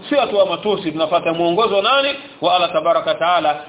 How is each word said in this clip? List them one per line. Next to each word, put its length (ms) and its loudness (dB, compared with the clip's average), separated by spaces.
si 60 -2
watu 220 0
wa 100 4
matusi, 460 -4
tunafuata 400 0
mwongozo 440 0
wa 60 2
nani? 260 2
Wa 160 2
Allah 160 0
Tabaraka 420 0
Taala. 540 0